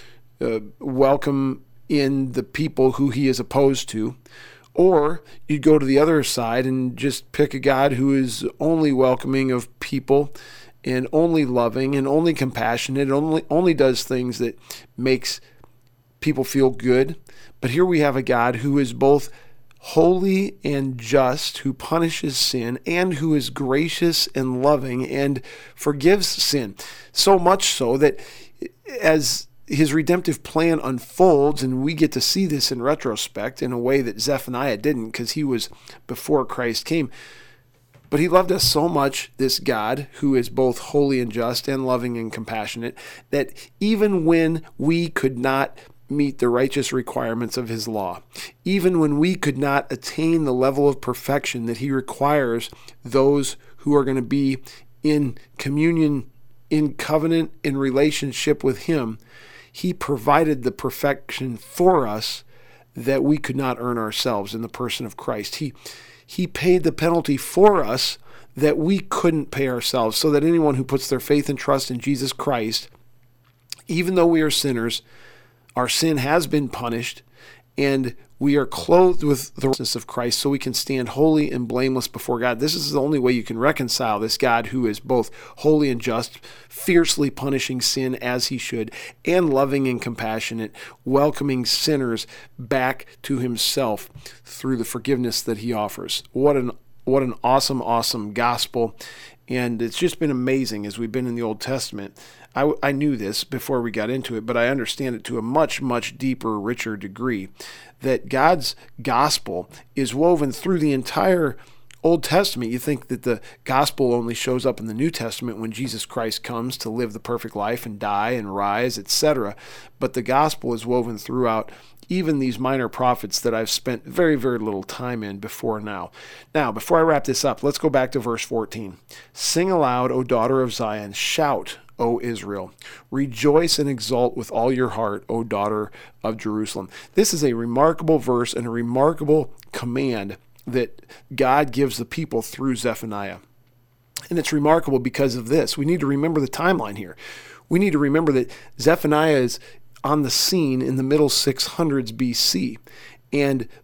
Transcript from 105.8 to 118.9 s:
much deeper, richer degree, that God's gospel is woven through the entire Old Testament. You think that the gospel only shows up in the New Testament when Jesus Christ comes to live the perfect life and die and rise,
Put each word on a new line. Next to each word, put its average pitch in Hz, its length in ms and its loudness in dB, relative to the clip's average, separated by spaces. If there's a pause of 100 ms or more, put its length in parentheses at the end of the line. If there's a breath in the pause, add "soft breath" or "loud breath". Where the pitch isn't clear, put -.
much 123 360 -4
deeper, 127 420 -2
richer 110 380 -4
degree, 101 520 -4 (520 loud breath)
that 127 280 0
God's 147 460 2 (260 soft breath)
gospel 117 680 0 (260 loud breath)
is 131 180 -2
woven 151 380 2
through 180 280 -2
the 151 120 2
entire 151 640 2 (480 soft breath)
Old 165 200 4
Testament. 139 480 0
You 123 80 -4
think 139 280 -4
that - 160 -6
the 117 160 -2 (240 loud breath)
gospel 131 500 2
only 117 200 -2
shows 127 320 -2
up 120 140 0
in 110 80 -8
the 107 60 -8
New 147 180 -2
Testament 117 480 -8
when 113 120 -6
Jesus 113 340 -8
Christ 113 380 -6
comes 123 360 -6
to 113 100 -8
live 113 240 -4
the 110 60 -12
perfect 117 360 -8
life 107 300 -4
and 104 140 -12
die 104 320 0
and 104 240 -6
rise, 104 420 -2